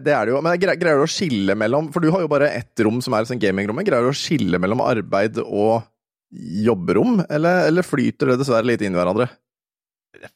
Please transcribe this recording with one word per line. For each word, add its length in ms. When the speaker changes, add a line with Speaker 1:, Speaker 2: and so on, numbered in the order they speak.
Speaker 1:
det 80
er 100
det 80
jo. 80
Men 160
gre-, 220
greier 240
du 20
å 60
skille 480
mellom, 340
for 80
du 140
har 80
jo 80
bare 240
ett 320
rom 160
som 160
er 80
sånn 160
gamingrom, 320
men 100
greier 220
du 80
å 20
skille 460
mellom 240
arbeid 560
og 400
jobberom, 840
eller, 400
eller 160
flyter 480
det 80
dessverre 260
litt 180
inn 100
i 40
hverandre? 280
Speaker 2:
Det 200